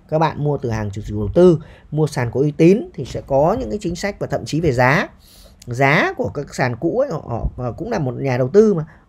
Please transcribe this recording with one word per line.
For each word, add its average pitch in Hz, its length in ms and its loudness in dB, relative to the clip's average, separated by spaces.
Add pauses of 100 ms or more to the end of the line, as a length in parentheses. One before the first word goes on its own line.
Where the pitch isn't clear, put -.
các 156 100 0
bạn 151 240 0
mua 147 140 0
từ 123 120 -4
hàng 107 220 -4
chủ, 107 160 -10
chủ 104 120 -6
đầu 104 140 -2
tư, 175 260 6 (320)
mua 151 160 0
sàn 123 260 -4
có 127 60 -2
uy 147 120 2
tín 196 420 4
thì 143 120 -10
sẽ - 220 -10
có 147 320 2
những 226 100 -8
cái 214 120 -6
chính 175 140 -6
sách 202 240 -8
và 135 80 -6
thậm 139 180 -6
chí 147 160 -4
về 165 100 2
giá. 131 360 2 (580)
Giá 139 520 2
của 254 120 -2
các 143 260 -10
sàn 123 200 -2
cũ 120 240 -2
ấy, 277 120 0
họ, 151 160 -8
họ, 117 200 -4 (100)
họ 123 140 -4
cũng 190 200 -8
là 214 80 -2
một 127 140 -2
nhà 127 240 -2
đầu 127 100 0
tư 208 260 6
mà, 156 120 -2 (240)